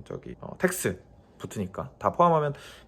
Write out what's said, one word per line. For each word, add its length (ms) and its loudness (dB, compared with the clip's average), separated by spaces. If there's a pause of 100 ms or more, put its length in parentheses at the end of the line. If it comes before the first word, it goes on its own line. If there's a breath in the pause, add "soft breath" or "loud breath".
저기, 340 -10
어, 180 -10
텍스 440 0 (360)
붙으니까 640 -8
다 140 2
포함하면 400 4 (340 loud breath)